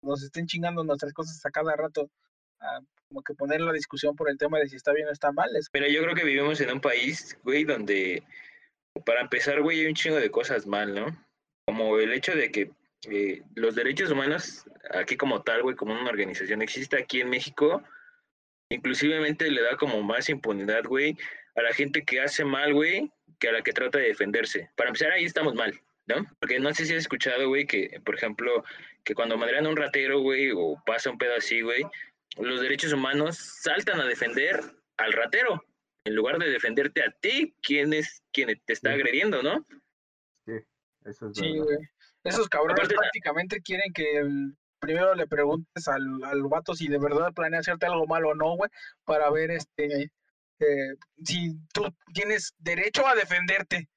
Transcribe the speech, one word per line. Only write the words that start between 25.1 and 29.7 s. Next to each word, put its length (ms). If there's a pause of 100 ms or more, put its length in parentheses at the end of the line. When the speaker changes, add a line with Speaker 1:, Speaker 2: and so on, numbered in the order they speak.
Speaker 2:
ahí 140
estamos 300
mal, 240 (280)
¿no? 100 (220)
Porque 200
no 140
sé 120
si 80
has 60
escuchado, 480
güey, 180
que, 400
por 100
ejemplo, 480 (400)
que 120
cuando 220
madrean 280
a 40
un 80